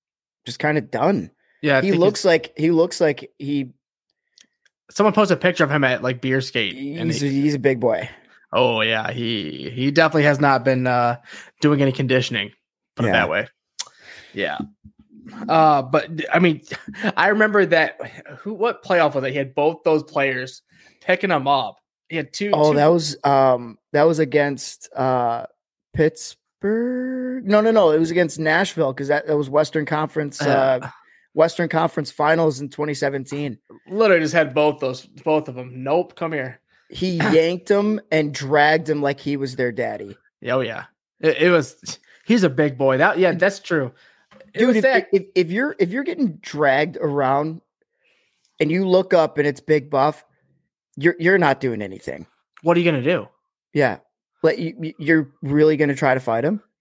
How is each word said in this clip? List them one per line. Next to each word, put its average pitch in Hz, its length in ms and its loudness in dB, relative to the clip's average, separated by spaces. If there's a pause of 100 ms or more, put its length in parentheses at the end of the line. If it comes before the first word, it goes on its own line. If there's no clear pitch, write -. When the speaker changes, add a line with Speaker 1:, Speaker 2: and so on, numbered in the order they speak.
(460)
Speaker 1:
just 120 120 -12
kinda 151 240 0
done. 127 480 -2 (320)
Speaker 2:
Yeah, 143 160 2
I 131 40 2
Speaker 1:
He 190 80 0
Speaker 2:
think 165 100 2
Speaker 1:
looks 202 200 2
Speaker 2:
he's - 60 -2
Speaker 1:
like, 165 300 2
he 160 140 0
looks 170 300 2
like 151 380 -2
he 139 340 -6 (1160)
Speaker 2:
Someone 202 220 2
posted 202 260 2
a - 20 -16
picture 180 220 0
of 143 80 2
him 147 140 2
at, 127 180 0
like, 123 180 -4
Beer 131 200 0
Skate, 113 340 -4 (240)
and 165 140 -4
Speaker 1:
he's - 80 -4
Speaker 2:
he 143 80 -2
Speaker 1:
a, - 20 -2
he's 143 240 0
a 139 60 -6
big 135 180 0
boy. 113 320 -2 (420)
Speaker 2:
Oh, 117 280 2
yeah. 110 320 -2
He, 98 580 -6
he 127 220 -2
definitely 156 320 4
has 143 160 2
not 135 240 2
been, 127 240 0
uh, 120 300 0 (420)
doing 147 200 2
any 135 120 2
conditioning, 123 580 -2 (460)
put 120 80 -2
it 117 60 0
Speaker 1:
Yeah. - 20 2
Speaker 2:
that 101 180 2
way. 101 160 -2 (880)
Yeah. 82 240 -4 (880)
Uh, 156 340 4
but, 147 340 -2
d-, 151 180 -8
I 170 60 2
mean, 165 220 2 (280)
<laughs> 208 260 -6
I 180 120 2
remember 208 380 2
that, 160 340 0 (400)
who, 208 120 -12
what 220 300 -4
playoff 160 320 2
was 135 80 -2
it? 135 80 -4
He 143 80 -4
had 131 160 -6
both 156 300 0
those 156 180 2
players 131 600 -6 (380)
picking 185 300 -2
him 143 160 0
up. 131 300 0 (320)
He 165 80 -10
had 143 160 -6
two, 202 200 -6
Speaker 1:
Oh, 151 200 4
Speaker 2:
two 143 60 0
Speaker 1:
that 147 100 6
was, 160 360 0
um, 131 540 2 (140)
that 147 100 2
was 160 160 4
against, 143 800 -2
uh, 123 500 -2 (480)
Pittsburgh? 254 1500 -4
No, 208 140 4
no, 220 100 2
no. 208 200 4
It 151 80 4
was 165 120 0
against 170 280 0
Nashville, 160 540 0
'cause 139 160 -6
that, 147 180 0
that 156 100 0
was 147 120 -2
Western 151 380 0
Conference, 151 560 -4
uh, 135 400 2
Speaker 2:
Uh. 135 60 -12 (440)
Speaker 1:
Western 165 360 0
Conference 165 420 -2
Finals 156 500 0
in 143 80 -10
twenty 147 240 -8
seventeen. 139 640 -6 (320)
Speaker 2:
Literally 196 320 4
just 156 140 0
had 156 180 2
both 151 280 0
those, 127 260 -6
both 156 420 -2
of 127 80 -14
'em. 127 280 -14
"Nope, 170 320 -2
come 165 160 -6
here." 131 280 -8 (280)
Speaker 1:
He 180 280 -4
Speaker 2:
<clears throat> - 160 0
Speaker 1:
yanked 165 380 2
him 208 300 2 (100)
and 151 240 0
dragged 147 560 2
him 147 100 -2
like 139 200 -2
he 143 160 -4
was 135 180 -6
their 123 160 -2
daddy. 104 460 -8 (320)
Speaker 2:
Oh, 127 120 0
yeah. 110 260 -8 (340)
It, 156 220 2
it 175 80 4
was, - 500 -2 (260)
he's 226 160 4
a 180 80 4
big 139 260 0
boy. 131 220 2
That, 170 220 2
yeah, 180 120 4
that's 180 280 -2
true. 143 320 -4 (600)
It - 60 -6
Speaker 1:
Dude, 233 100 4
Speaker 2:
was 233 100 2
Speaker 1:
if, 208 40 2
Speaker 2:
that 262 300 0
Speaker 1:
if, 196 100 0 (140)
if 175 160 2
you're, 254 260 -4
if 170 120 0
you're 247 120 -6
getting 277 360 -4
dragged 147 640 0
around 147 600 -2 (1000)
and 156 140 0
you 185 160 0
look 185 260 2
up 156 240 2
and 143 80 0
it's 139 140 -4
Big 147 280 0
Buff, 143 360 0 (720)
you're, 165 240 2
you're 180 180 4
not 143 220 2
doing 117 200 -4
anything. 95 460 -12 (360)
Speaker 2:
What 170 140 2
are 175 40 2
you 170 100 2
gonna 139 140 -2
do? 147 240 -2 (440)
Speaker 1:
Yeah. 131 260 0 (440)
Like, 160 160 2
you, 165 220 -6
you, 160 180 -10
you're 151 320 2 (120)
really 151 340 2
gonna 143 180 0
try 131 200 2
to 131 60 0
fight 117 240 -2
him? 202 160 -2 (200)